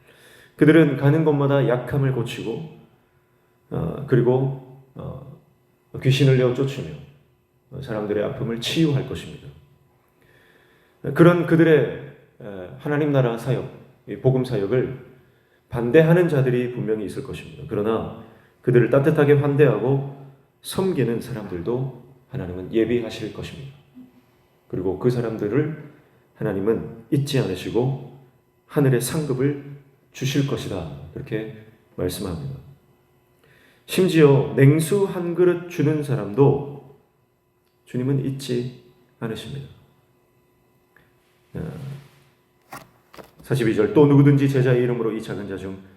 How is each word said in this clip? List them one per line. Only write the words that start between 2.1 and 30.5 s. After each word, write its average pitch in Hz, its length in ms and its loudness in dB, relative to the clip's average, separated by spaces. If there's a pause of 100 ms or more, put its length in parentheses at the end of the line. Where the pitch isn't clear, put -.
고치고, 117 640 -8 (960)
어, - 360 -6
그리고, - 760 0 (100)
어, - 460 -16 (600)
귀신을 135 380 4
내어 123 160 2
쫓으며, 131 360 -4 (840)
어, - 100 -12
사람들의 104 420 -4
아픔을 113 380 -6
치유할 151 480 0
것입니다. - 380 -12 (1700)
그런 170 320 6
그들의, 160 680 2 (280)
에, 98 360 -14
하나님 147 340 -2
나라 120 240 2
사역, 117 320 -4 (400)
이 101 100 -10
복음 127 280 2
사역을 107 580 -2 (640)
반대하는 160 600 4
자들이 123 440 0
분명히 107 320 -4
있을 98 180 -10
것입니다. - 440 -14
그러나 104 560 -4 (380)
그들을 120 300 4
따뜻하게 147 420 4
환대하고 139 880 2 (380)
섬기는 139 580 -2
사람들도 107 840 -6 (260)
하나님은 92 420 -10
예비하실 110 600 -2
것입니다. - 400 -14 (960)
그리고 92 300 -4
그 131 120 -2
사람들을 113 800 -4 (440)
하나님은 98 760 -4
잊지 139 280 -2
않으시고 101 800 -4 (460)
하늘의 131 360 2
상급을 143 760 -4 (360)
주실 139 360 -2
것이다. 95 440 -6 (220)